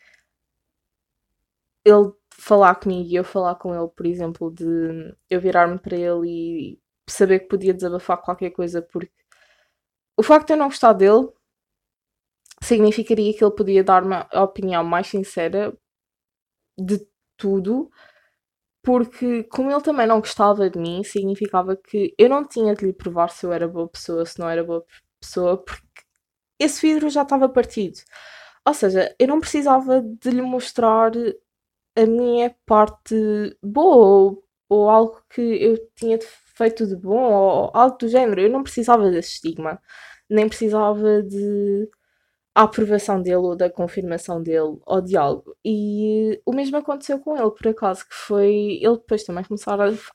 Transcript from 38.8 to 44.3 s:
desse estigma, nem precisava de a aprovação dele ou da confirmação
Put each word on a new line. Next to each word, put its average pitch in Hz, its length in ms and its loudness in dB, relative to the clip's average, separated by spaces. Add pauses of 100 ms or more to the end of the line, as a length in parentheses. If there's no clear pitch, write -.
desse 170 220 -4
estigma, 160 480 -10 (480)
nem 214 180 2
precisava 214 760 0
de 202 640 -4 (640)
a - 100 6
aprovação 208 580 -2
dele 180 160 0
ou 180 180 -2
da 180 140 -2
confirmação 175 760 -8